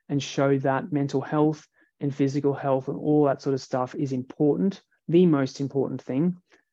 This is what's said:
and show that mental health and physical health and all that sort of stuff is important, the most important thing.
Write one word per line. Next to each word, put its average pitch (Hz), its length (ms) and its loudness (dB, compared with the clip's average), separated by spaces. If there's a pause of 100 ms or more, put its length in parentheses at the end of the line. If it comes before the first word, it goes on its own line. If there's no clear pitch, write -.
and 143 140 -2
show 139 360 0
that 135 340 -2
mental 143 280 0
health 151 460 0 (320)
and 139 160 -4
physical 139 400 0
health 135 340 -2
and 147 80 -6
all 151 280 2
that 139 180 0
sort 139 120 -2
of 131 60 -2
stuff 127 340 -6
is 139 180 -4
important, 151 680 0 (280)
the 180 180 6
most 139 340 2
important 135 420 -4
thing. 165 340 -2 (360)